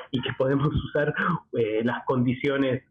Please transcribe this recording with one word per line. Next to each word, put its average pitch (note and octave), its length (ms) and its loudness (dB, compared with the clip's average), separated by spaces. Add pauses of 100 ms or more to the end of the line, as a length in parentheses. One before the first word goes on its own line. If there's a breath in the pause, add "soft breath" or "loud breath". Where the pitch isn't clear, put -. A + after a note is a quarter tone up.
(120)
y B2+ 100 -2
que B2 160 -4
podemos C#3 300 2
<laughs> - 220 -2
usar, D3+ 240 0 (400)
eh, A2 300 0
las A#2+ 220 -2
condiciones C3 840 0